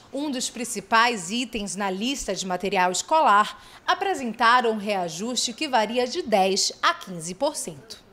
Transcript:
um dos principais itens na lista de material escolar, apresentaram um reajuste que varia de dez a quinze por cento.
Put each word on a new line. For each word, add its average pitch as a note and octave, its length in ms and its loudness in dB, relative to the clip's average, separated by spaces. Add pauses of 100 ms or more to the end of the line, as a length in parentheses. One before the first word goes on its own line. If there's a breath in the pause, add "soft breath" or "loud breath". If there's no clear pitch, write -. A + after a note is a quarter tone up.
(140 soft breath)
um C#4+ 180 -4
dos B3+ 180 -4
principais A3+ 800 0
itens G#3+ 460 -6
na G3 140 -2
lista G#3+ 440 -4
de F#3+ 140 -6
material F#3 440 0
escolar, G#3+ 680 4 (240 soft breath)
apresentaram B3+ 880 2
um A3 40 -4
reajuste G3 720 -4
que D#4 160 -6
varia A#3+ 400 2
de E4+ 140 -6
dez G3 500 2 (100)
a E4 120 4
quinze F3 400 -10
por D4 220 -2
cento. - 460 -12 (120)